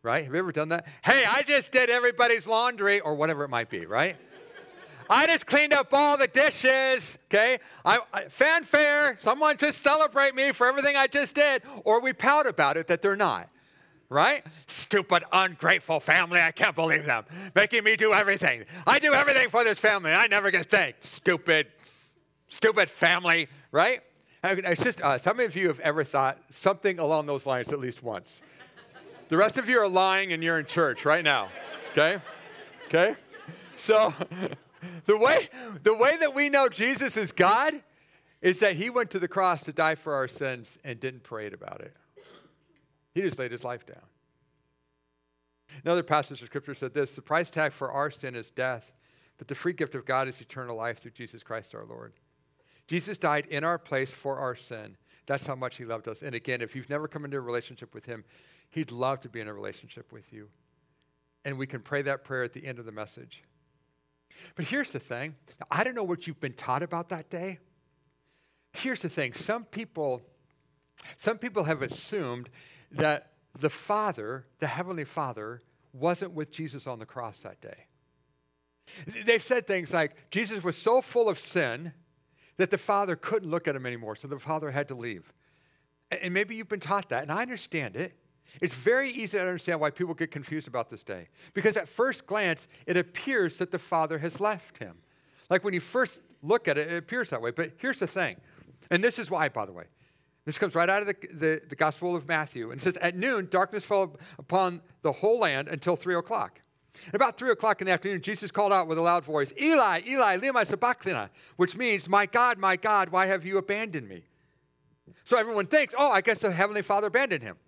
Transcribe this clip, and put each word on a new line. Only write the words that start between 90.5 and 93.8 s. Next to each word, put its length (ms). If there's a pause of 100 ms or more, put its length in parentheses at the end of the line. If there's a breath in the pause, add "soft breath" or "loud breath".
about 220
this 140
day, 260 (240 soft breath)
because 240
at 100
first 400
glance, 400 (180 soft breath)
it 120
appears 640
that 120
the 80
Father 400